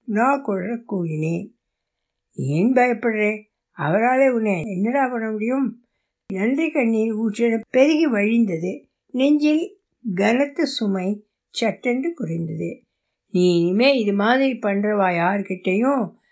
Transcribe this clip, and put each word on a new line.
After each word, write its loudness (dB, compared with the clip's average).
நான் 0
குழற -4
கூறினேன். -4
"ஏன் 0
பயப்படுறே? 0
அவராலே 2
உன்னை 0
என்னடா -2
பண்ண -4
முடியும்?" -4
நன்றி -2
கண்ணீர் 0
ஊற்றென -2
பெருகி 4
வழிந்தது. 0
நெஞ்சில் 2
கனத்த 0
சுமை -4
சட்டென்று -4
குறைந்தது. -8
"நீ 4
இனிமே 4
இது 0
மாதிரி 2
பண்றவா 0
யார்கிட்டயும் -2